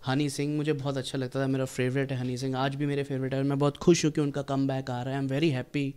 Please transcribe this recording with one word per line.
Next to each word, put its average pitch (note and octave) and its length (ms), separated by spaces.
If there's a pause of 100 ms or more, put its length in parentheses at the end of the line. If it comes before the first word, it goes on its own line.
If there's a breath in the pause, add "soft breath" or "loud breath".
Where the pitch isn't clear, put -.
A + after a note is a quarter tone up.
हनी C#3 240
सिंह C#3+ 260
मुझे D3+ 160
बहुत C#3 240
अच्छा C3+ 220
लगता C3 240
था, C3+ 40
मेरा C3 180
फेवरेट C3 480
है C3 60
हनी B2+ 180
सिंह, C3 200
आज C#3 180
भी C#3+ 120
मेरे C#3+ 160
फेवरेट C3 300
है C3+ 60
और C3+ 60
मैं C#3 140
बहुत C#3+ 180
खुश - 280
हूँ D3+ 80
कि D#3 80
उनका C#3+ 220
कमबैक C3+ 480
आ B2 120
रहा C3 140
है, C#3 60
I C#3 40
am C3 60
very D3 220
happy। C3+ 420